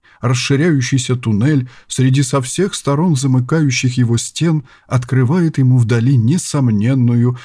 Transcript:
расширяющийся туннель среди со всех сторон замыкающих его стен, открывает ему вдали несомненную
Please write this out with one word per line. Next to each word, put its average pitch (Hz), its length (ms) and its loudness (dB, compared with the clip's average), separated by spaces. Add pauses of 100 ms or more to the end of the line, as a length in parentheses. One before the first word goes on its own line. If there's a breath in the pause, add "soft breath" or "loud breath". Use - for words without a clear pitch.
(220 soft breath)
расширяющийся 131 960 0
туннель 123 540 0 (180 loud breath)
среди 131 360 2
со 135 180 -2
всех 175 320 -4
сторон 156 420 0
замыкающих 127 840 0
его 117 200 2
стен, 156 480 -2 (220 loud breath)
открывает 135 680 0
ему 127 200 4
вдали 120 380 2
несомненную 120 1300 0